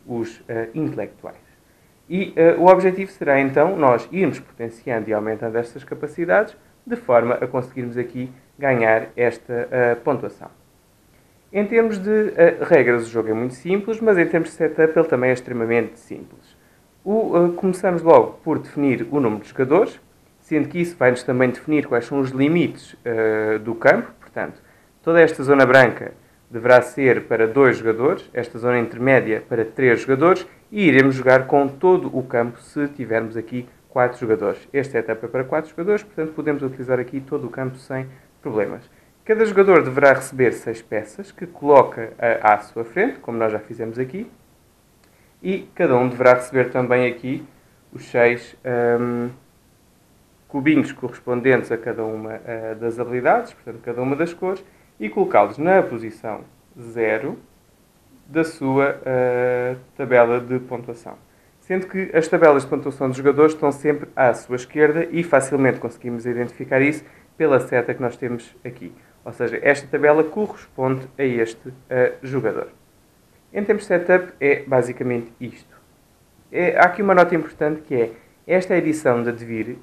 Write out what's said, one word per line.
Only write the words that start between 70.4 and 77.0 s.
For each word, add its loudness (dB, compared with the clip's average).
a -4
este, -4
eh, 0
jogador. -4
Em -6
termos -2
de -14
setup 0
é 0
basicamente -2
isto. -16
É, -2
há 4
aqui 2